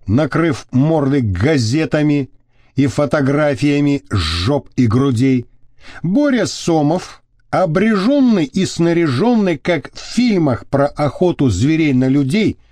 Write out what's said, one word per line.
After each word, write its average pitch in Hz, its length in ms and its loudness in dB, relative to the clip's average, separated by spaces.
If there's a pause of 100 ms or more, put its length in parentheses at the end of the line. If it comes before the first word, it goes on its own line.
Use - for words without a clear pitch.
накрыв 156 640 -2
морды 143 480 2
газетами 139 1080 0 (460)
и 139 120 2
фотографиями 143 1200 0
жоп 92 680 -2
и 127 100 2
грудей. 127 600 0 (540)
Боря 240 440 0
Сомов, 160 800 -2 (260)
обрежённый 208 960 2
и 185 200 -2
снаряжённый, 170 920 0
как 170 360 -4
в - 60 -20
фильмах 175 640 0
про 139 220 0
охоту 151 640 0
зверей 143 440 0
на 127 140 2
людей, 143 500 0 (140)